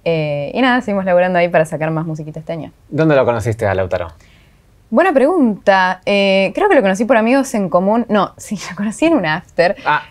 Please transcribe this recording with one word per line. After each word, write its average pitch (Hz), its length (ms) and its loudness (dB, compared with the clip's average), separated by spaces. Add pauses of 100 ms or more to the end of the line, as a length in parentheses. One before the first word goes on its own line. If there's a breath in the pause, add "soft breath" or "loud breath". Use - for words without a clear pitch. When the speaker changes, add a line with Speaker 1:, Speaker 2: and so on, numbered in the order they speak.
Speaker 1:
Eh, 151 500 -4
y 226 60 -2
nada, 247 220 0
seguimos 196 240 -4
laburando 180 320 2
ahí 175 100 2
para 170 160 2
sacar 156 260 -4
más 160 160 -2
musiquita 156 340 -10
este 160 120 -10
año. 160 180 -10 (200)
Speaker 2:
¿Dónde 151 260 2
lo 127 80 4
conociste 113 420 -2
a 95 80 0
Lautaro? 90 340 -2 (840 soft breath)
Speaker 1:
Buena 330 220 2
pregunta. 220 920 2
Eh, 196 500 2
creo 381 140 0
que 381 60 2
lo 254 80 4
conocí 196 240 0
por 208 100 4
amigos 254 380 0
en 202 160 -2
común. 196 380 0
No, 202 260 0
<laughs> - 40 -20
sí, - 180 -10 (140)
lo 175 60 -14
conocí 214 300 -2
en 339 80 2
un 208 120 0
after. 170 480 0 (120)
Speaker 2:
Ah, 151 240 0